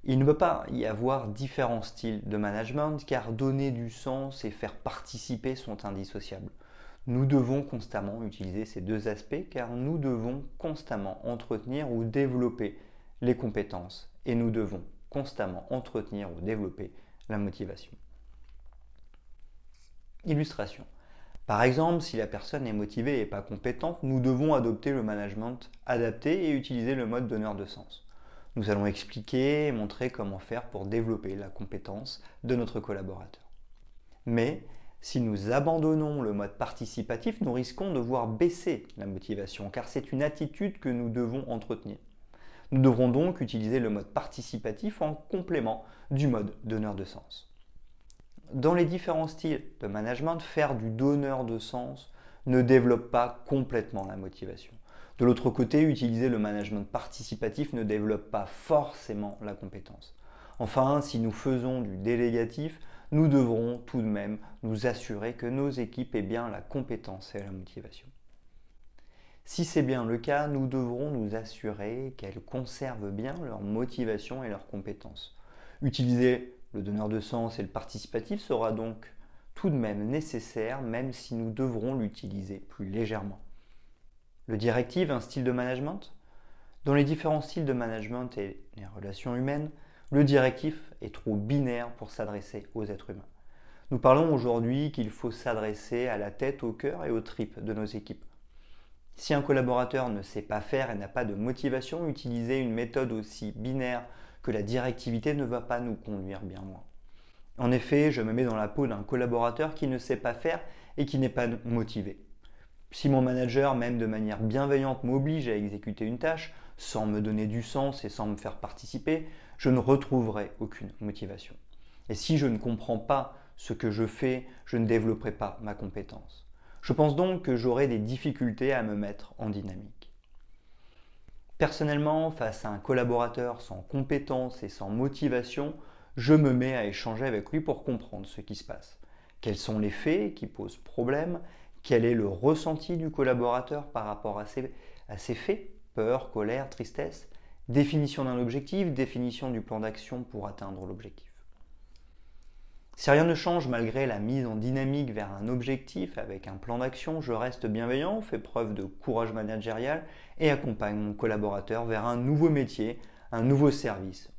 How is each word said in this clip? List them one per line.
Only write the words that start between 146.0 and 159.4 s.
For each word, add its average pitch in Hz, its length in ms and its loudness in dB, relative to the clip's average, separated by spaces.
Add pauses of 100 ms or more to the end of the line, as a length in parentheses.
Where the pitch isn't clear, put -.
colère, 120 400 -2
tristesse ? - 580 -8 (420)
Définition 143 540 4
d'un 127 140 0
objectif, 139 560 0
définition 127 560 -2
du 117 120 -2
plan 107 180 -4
d'action 110 420 -6
pour 104 260 -8
atteindre 98 380 -8
l'objectif. 101 420 -12 (1700)
Si - 120 4
rien 151 140 8
ne 170 100 4
change 170 320 2
malgré 120 400 0
la 110 100 -2
mise 123 300 0
en 110 80 -4
dynamique 135 560 0
vers 104 200 -4
un 101 180 -4
objectif 131 680 -2
avec 104 300 -8
un 98 80 -10
plan 117 240 -4
d'action, 135 420 -4
je 123 100 -4
reste 120 360 -2
bienveillant, 131 560 0
fais 131 160 -4
preuve 110 340 -2
de 98 120 -4
courage 113 480 0
managérial 113 680 -2 (360)